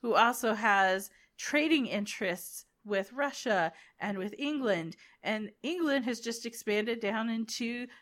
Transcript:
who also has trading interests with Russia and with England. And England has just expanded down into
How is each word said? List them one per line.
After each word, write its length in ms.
who 140
also 400
has 560
trading 500
interests 760
with 280
Russia 600
and 200
with 200
England. 580
And 260
England 400
has 160
just 260
expanded 540
down 280
into 600